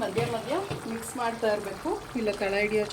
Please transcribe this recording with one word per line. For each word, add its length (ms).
ಮಧ್ಯ 180
ಮಧ್ಯ 180
ಮಿಕ್ಸ್ 200
ಮಾಡ್ತಾ 340
ಇರಬೇಕು, 340
ಇಲ್ಲ 120
ತಳ 120
ಹಿಡಿಯೋ 300